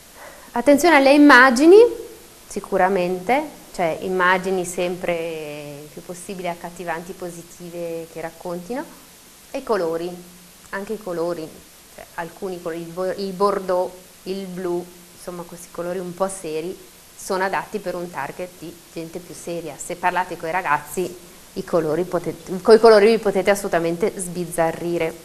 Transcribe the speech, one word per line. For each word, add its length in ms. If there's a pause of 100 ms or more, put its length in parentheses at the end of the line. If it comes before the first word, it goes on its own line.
(540)
Attenzione 420
alle 180
immagini, 640 (680)
sicuramente, 1120 (120)
cioè 280
immagini 640
sempre 1160
il 100
più 120
possibile 460
accattivanti, 640
positive, 1000
che 80
raccontino, 640 (640)
e 80
i 60
colori, 520 (540)
anche 240
i 80
colori, 460 (480)
cioè, 100 (100)
alcuni 460
colori, 200
il 60
bo-, 240
il 220
bordeaux, 580 (320)
il 220
blu, 400 (300)
insomma 260
questi 300
colori 260
un 160
po' 140
seri 500 (380)
sono 280
adatti 360
per 160
un 140
target 400 (100)
di 160 (160)
gente 280
più 140
seria. 500
Se 120
parlate 420
coi 140
ragazzi, 800 (220)
i 100
colori 400
potete, 580
coi 180
colori 280
vi 100
potete 320
assolutamente 640
sbizzarrire. 1000 (120)